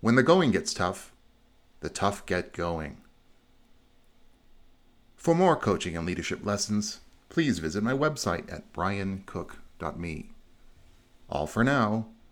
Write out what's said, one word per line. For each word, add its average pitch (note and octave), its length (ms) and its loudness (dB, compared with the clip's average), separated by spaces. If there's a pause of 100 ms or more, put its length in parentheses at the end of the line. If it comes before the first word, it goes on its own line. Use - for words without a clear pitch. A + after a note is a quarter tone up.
When A#2 160 6
the C3 80 6
going E3 260 6
gets F#2 240 0
tough, - 380 -4 (640)
the D2+ 100 -6
tough G2 380 -2
get F2+ 260 -2
going. E2 440 -4 (2250)
For E3 220 2
more F3 180 6
coaching F2+ 420 0
and E2 80 -4
leadership F2 400 -4
lessons, G#2 540 -2 (300)
please C3+ 320 0
visit E2 240 -2
my A#2+ 80 0
website C3+ 600 -2
at - 200 -14
brian F#2+ 520 -4
cook - 340 -10 (200)
dot E2 220 -8
me. E2+ 300 -8 (1000)
All D2 160 -2
for - 160 0
now A2+ 460 2 (240)